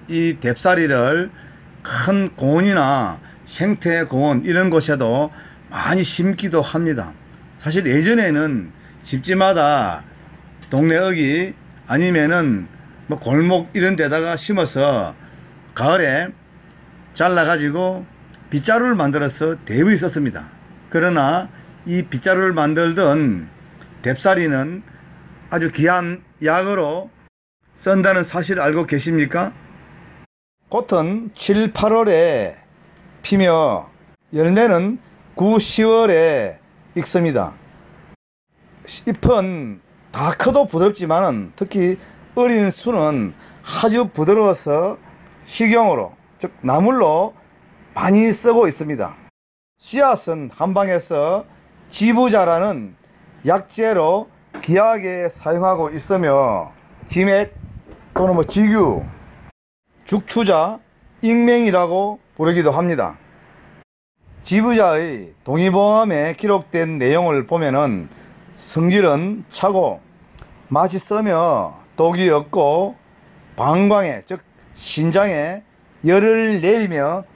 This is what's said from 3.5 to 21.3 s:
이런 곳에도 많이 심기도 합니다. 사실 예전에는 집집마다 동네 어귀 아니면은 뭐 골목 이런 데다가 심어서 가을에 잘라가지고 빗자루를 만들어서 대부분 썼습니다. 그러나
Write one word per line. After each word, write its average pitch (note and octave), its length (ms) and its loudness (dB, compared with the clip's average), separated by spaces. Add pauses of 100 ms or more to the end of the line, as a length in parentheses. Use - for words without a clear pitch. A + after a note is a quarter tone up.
이런 F3+ 260 0
곳에도 C#3+ 640 0 (360)
많이 F3 360 -2
심기도 F3 580 -2
합니다. C#3 500 -4 (460)
사실 E3 260 -2
예전에는 D3+ 840 0 (320)
집집마다 D3 1040 0 (640)
동네 D#3+ 260 2
어귀 E3+ 580 0 (340)
아니면은 D3+ 800 0 (400)
뭐 D3+ 100 -6
골목 E3 560 0
이런 F#3 220 0
데다가 D#3+ 400 -2
심어서 C#3 800 -2 (600)
가을에 D#3 540 0 (840)
잘라가지고 F3 920 0 (440)
빗자루를 A3+ 440 0
만들어서 D3+ 720 -2
대부분 E3+ 320 2
썼습니다. C3+ 540 -4 (380)
그러나 E3+ 600 0 (360)